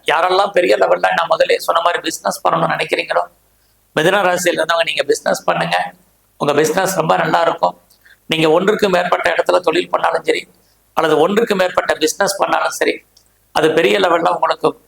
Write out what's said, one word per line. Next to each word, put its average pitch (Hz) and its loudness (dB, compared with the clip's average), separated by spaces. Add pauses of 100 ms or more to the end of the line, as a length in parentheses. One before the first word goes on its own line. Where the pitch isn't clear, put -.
யாரெல்லாம் 185 2
பெரிய 185 2
லெவல்ல 180 2
நான் 180 -2
முதல்லயே 175 2
சொன்ன 170 -2
மாதிரி 170 -2
பிசினஸ் 185 -6
பண்ணணும்னு 165 -2
நினைக்கிறீங்களோ, 165 -4 (720)
மிதுன 185 2
ராசியில 175 0
இருந்தவங்க 165 -2
நீங்க 147 -4
பிசினஸ் 175 -2
பண்ணுங்க. 170 -2 (440)
உங்க 143 -2
பிசினஸ் 165 0
ரொம்ப 165 0
நல்லா 165 0
இருக்கும். 170 -2 (440)
நீங்க 160 0
ஒன்றுக்கு 196 2
மேற்பட்ட 180 0
இடத்துல 180 0
தொழில் 170 -2
பண்ணாலும் 165 -2
சரி, - -4 (460)
அல்லது 156 2
ஒன்றுக்கு 202 2
மேற்பட்ட 180 0
பிசினஸ் 156 -2
பண்ணாலும் 165 0
சரி, - -4 (460)
அது 156 2
பெரிய 190 2
லெவல்ல 170 2
உங்களுக்கு 160 -2